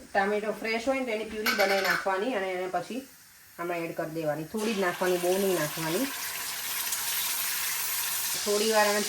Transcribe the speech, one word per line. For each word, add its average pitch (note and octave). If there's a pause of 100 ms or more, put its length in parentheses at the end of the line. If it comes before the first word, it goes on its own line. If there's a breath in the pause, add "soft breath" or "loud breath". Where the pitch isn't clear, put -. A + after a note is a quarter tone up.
(120)
ટામેટો G#3
ફ્રેશ A3+
હોય C4+
ને B3
તો A3
એની G#3+
પ્યુરી G#3+
બનાવી G3
નાખવાની G3
અને F#3+
એને F3+
પછી A3 (560)
આમાં E3+
એડ D#3+
કરી D#3+
દેવાની. D#3
થોડી A3
જ -
નાખવાની, F3+
બહુ F3+
નહીં F#3
નાખવાની. D#3+ (2500)
થોડી G#3
વાર G#3
એને G#3